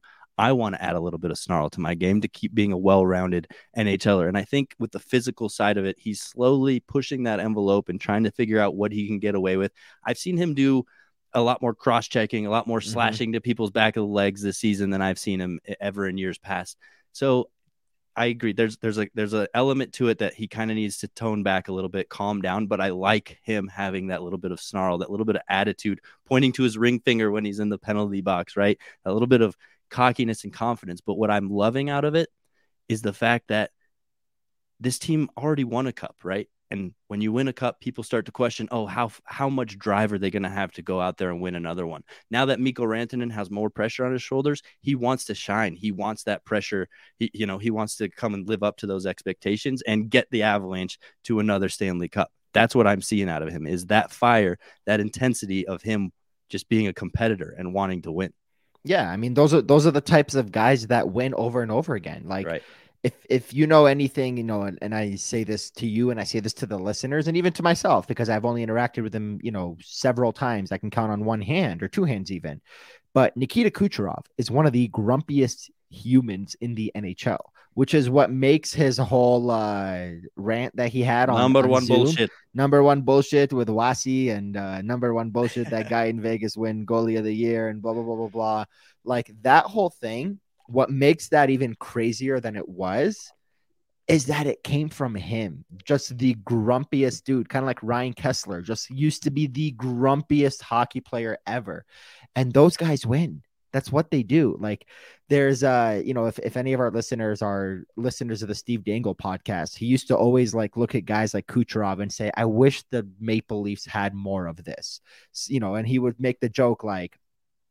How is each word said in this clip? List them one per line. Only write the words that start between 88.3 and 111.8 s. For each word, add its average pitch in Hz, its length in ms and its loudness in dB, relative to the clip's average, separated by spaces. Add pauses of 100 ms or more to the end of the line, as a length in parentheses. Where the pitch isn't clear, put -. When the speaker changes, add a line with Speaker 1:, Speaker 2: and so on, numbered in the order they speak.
Speaker 2:
Like, 117 280 -4 (120)
that 131 220 8
whole 196 260 0
thing 127 480 -8 (300)
what 127 200 2
makes 139 400 2
that 143 200 6
even 127 260 0
crazier 120 640 -4
than 110 160 -8
it 98 120 -8
was 95 640 -2 (760)
is 147 200 4
that 147 200 0
it - 160 -4
came 151 240 0
from 127 280 -4
him, 98 500 -6 (180)
just 135 340 0
the 127 180 2
grumpiest 123 920 0
dude, 127 240 -2
kinda 135 160 -2
like 127 180 -4
Ryan 120 300 -2
Kesler, 90 500 -4
just 113 260 -8
used 143 340 -2
to 147 80 0
be 147 160 0
the 139 260 -4
grumpiest 135 880 0
hockey 120 400 -2
player 117 440 -6
ever. 101 400 -8 (480)
And 127 200 0
those 151 240 8
guys 156 280 0
win. 139 380 0 (300)
That's 135 180 -4
what 156 180 2
they 135 140 2
do. 127 380 2
Like, 107 260 -6 (400)
there's, 139 340 4
uh, 120 420 4
you 131 100 -2
know, 113 140 0
if, 107 120 -6
if - 160 -6
any 127 160 -2
of 127 80 0
our 123 100 2
listeners 110 520 -2
are 98 420 -4 (140)
listeners 117 440 -6
of 107 60 -8
the 104 80 -4
Steve 110 300 -6
Dangle 107 280 -2
podcast, 92 640 -6
he 110 80 -8
used 131 220 2
to - 80 2
always, 120 400 4
like, 110 220 -4
look 117 180 0
at 104 80 -2
guys 107 300 0
like 98 140 -4
Kucherov 104 540 -2